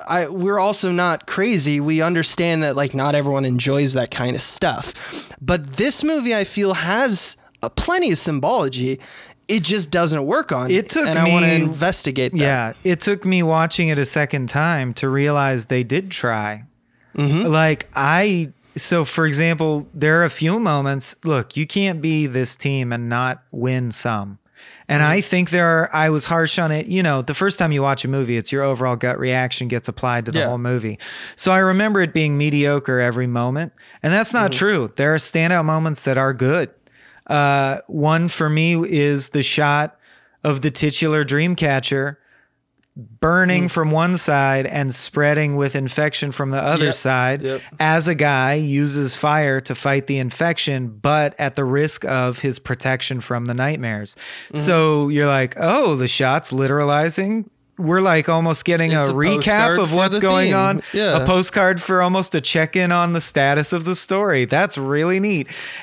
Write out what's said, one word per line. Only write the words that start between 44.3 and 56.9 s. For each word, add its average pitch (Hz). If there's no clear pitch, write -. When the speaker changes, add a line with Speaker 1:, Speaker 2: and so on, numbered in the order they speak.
Speaker 2:
and 135
spreading 147
with 139
infection 143
from 135
the 135
other 156
Speaker 1:
Yep. 135
Speaker 2:
side 131
Speaker 1:
Yep. 135
Speaker 2:
as 156
a 175
guy 143
uses 143
fire 147
to 127
fight 139
the 139
infection, 131
but 147
at 139
the 139
risk 143
of 127
his 131
protection 131
from 120
the 120
nightmares. 120
Speaker 1:
Mm-hmm. -
Speaker 2:
So 151
you're 147
like, 135
"Oh, 202
the 127
shot's 139
literalizing." 147